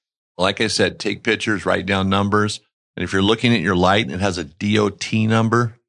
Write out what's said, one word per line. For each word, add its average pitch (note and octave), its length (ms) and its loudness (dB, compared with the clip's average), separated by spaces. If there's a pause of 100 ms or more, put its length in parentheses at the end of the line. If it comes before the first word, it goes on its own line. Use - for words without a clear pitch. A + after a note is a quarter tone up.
(360)
Like F#2+ 240 -2
I A2+ 60 0
said, F#2+ 320 0
take - 240 -6
pictures, G#2+ 420 -2
write F#2 220 0
down G2 240 0
numbers. G2+ 500 0 (340)
And - 80 -6
if F2+ 120 -4
you're F#2+ 80 2
looking A#2 320 2
at F#2 80 0
your F2+ 140 0
light F#2+ 280 4
and C2 100 -8
it F2+ 60 -6
has F#2+ 160 0
a F2 80 -8
D G#2 340 -2
O G#2 120 0
T A2 360 -4
number, A2+ 520 0 (100)